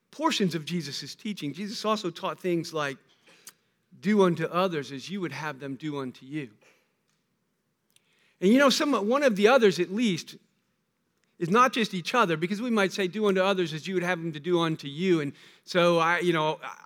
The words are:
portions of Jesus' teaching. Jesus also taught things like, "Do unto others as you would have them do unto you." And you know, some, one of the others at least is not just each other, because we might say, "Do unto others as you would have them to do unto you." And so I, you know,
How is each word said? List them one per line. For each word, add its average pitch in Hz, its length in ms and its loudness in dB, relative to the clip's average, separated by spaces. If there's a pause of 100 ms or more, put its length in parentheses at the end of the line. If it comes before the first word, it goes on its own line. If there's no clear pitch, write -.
(120)
portions 208 420 0
of 156 100 -6
Jesus' 143 520 -8
teaching. 156 380 -8
Jesus 208 300 -10
also 208 260 -2
taught 170 280 -8
things 170 340 -4
like, 143 260 -4 (1000)
"Do 202 220 4
unto 165 220 2
others 165 480 -2
as 135 180 -12
you 196 120 -8
would 147 100 -6
have 143 260 -8
them 139 160 -10
do 143 240 -8
unto 131 260 -10
you." 135 260 -10 (1900)
And 190 100 6
you 262 60 8
know, 277 120 6
some, 294 220 2 (160)
one 269 140 2
of 240 140 4
the 202 100 6
others 220 320 6
at 175 140 -2
least 208 420 -2 (1080)
is 165 80 -2
not 247 220 4
just 226 200 -2
each 185 220 -6
other, 185 220 2
because 185 260 -4
we 254 80 -2
might 196 220 2
say, 196 160 -2
"Do 208 180 -2
unto 190 160 4
others 185 320 0
as 151 140 -10
you 190 60 -4
would 175 100 -2
have 175 180 -2
them 165 100 -6
to 151 60 -10
do 170 220 0
unto 160 260 -2
you." 165 340 0
And 143 120 -6 (320)
so 175 340 2
I, 165 220 2
you 170 120 0
know, 156 280 0 (260)